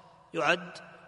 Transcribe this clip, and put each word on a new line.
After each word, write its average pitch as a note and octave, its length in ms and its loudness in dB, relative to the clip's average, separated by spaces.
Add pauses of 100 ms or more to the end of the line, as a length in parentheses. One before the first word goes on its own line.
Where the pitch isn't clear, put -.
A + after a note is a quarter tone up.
(340)
يعد E3+ 440 2 (300)